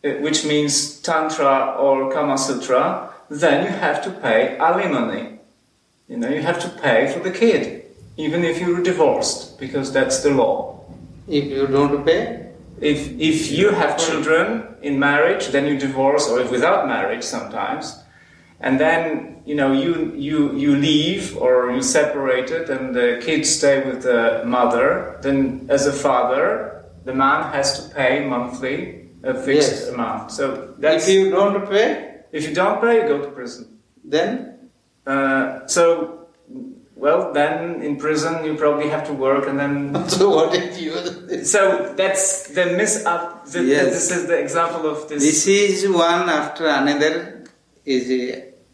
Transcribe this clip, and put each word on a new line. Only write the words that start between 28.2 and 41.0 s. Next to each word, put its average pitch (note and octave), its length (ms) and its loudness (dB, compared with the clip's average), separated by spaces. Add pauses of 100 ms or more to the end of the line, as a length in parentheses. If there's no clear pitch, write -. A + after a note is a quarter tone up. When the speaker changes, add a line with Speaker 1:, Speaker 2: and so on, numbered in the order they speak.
Speaker 1:
monthly B2+ 760 -6 (240)
a - 100 -2
fixed C#3+ 380 4
Speaker 2:
Yes. - 160 -6
Speaker 1:
amount. A2 440 -6
So - 460 -6
that's D#3+ 300 2
Speaker 2:
If F#3+ 60 6
you F#3+ 160 4
don't G3 380 2
pay? G#3+ 520 0 (120)
Speaker 1:
If D#3 160 -6
you - 60 -6
don't G3 260 2
pay, A#3 220 4
you - 60 0
go C#3+ 120 2
to - 100 -6
prison. - 480 -14 (260)
Speaker 2:
Then? F#3 500 -2 (520)
Speaker 1:
Uh, C3+ 600 0
so, E3+ 600 0 (680)
well, - 380 0
then D#3+ 500 -2
in D3 140 -4
prison D#3 480 -2
you D3+ 100 -2
probably D3 340 2
have D3+ 200 -2
to D3+ 40 -6
work C3+ 360 0
and C#3 100 -4
then C#3+ 500 -2
Speaker 2:
<laughs> - 0 -
So F#3+ 220 4
what D#3+ 240 4
if F3 260 -4
you D#3+ 120 -6 (520)